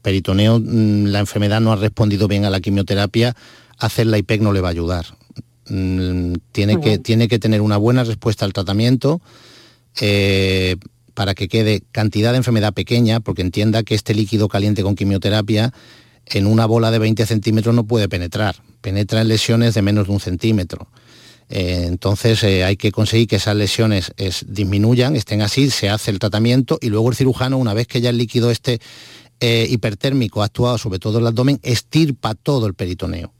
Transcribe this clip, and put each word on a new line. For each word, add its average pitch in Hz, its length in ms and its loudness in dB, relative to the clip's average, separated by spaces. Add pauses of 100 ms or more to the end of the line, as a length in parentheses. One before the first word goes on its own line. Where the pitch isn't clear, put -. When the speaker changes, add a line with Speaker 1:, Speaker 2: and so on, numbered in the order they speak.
Speaker 1:
peritoneo, 101 580 2
mm, 104 480 2
la 101 120 0
enfermedad 104 400 0
no 113 140 2
ha - 20 2
respondido 104 540 0
bien 101 160 0
a 101 40 0
la 95 120 -2
quimioterapia, 101 720 0 (420)
hacer 113 300 0
la 107 100 2
ipec 104 240 0
no 104 120 2
le 95 80 2
va 90 80 -2
a - 20 -2
ayudar. 85 340 -4 (640)
Mm, 92 680 -2 (200)
tiene 101 260 2
que, 107 140 2
Speaker 2:
Ujú. 98 100 -2
Speaker 1:
tiene 113 240 2
que 113 120 0
tener 107 200 2
una 104 160 2
buena 120 300 2
respuesta 113 400 -2
al 95 80 -4
tratamiento, 117 680 0 (760)
eh, 95 800 0 (360)
para 98 200 -2
que 95 140 -6
quede 107 340 0 (100)
cantidad 107 400 0
de 127 60 2
enfermedad 110 380 0
pequeña, 113 460 2
porque 90 200 -6
entienda 107 400 0
que 107 140 -2
este 107 180 -2
líquido 104 360 0
caliente 101 340 0
con 98 120 0
quimioterapia 104 760 0 (540)
en 98 180 0
una 110 220 4
bola 113 240 2
de 113 80 0
veinte 110 260 2
centímetros 110 480 0
no 117 120 2
puede 110 220 0
penetrar. 95 500 -4 (240)
Penetra 101 400 -2
en 113 60 2
lesiones 117 460 2
de 107 80 0
menos 101 240 2
de 101 80 -2
un 98 60 0
centímetro. 92 680 -2 (600)
Eh, 90 380 -2
entonces, 98 560 0
eh, 95 200 2
hay 98 140 0
que 107 140 -2
conseguir 110 360 2
que 110 100 0
esas 104 180 0
lesiones 104 640 0
es, 95 300 -6
disminuyan, 107 680 2
estén 104 260 -2
así, 131 300 2
se - 180 -2
hace 107 220 -2
el 95 80 -4
tratamiento 117 640 2
y 120 80 -2
luego 110 200 2
el 120 60 -2
cirujano, 131 420 0
una 117 160 0
vez 117 140 -2
que 123 120 -4
ya 120 120 0
el 120 80 0
líquido 120 320 0
este, 117 280 -2 (600)
eh, 117 280 0
hipertérmico 117 760 -2
ha - 20 2
actuado 120 320 -2
sobre 95 220 -6
todo 110 180 -2
en 117 60 2
el 117 60 2
abdomen, 127 340 0
extirpa 127 720 0
todo 127 320 -2
el 92 80 -4
peritoneo 85 640 -8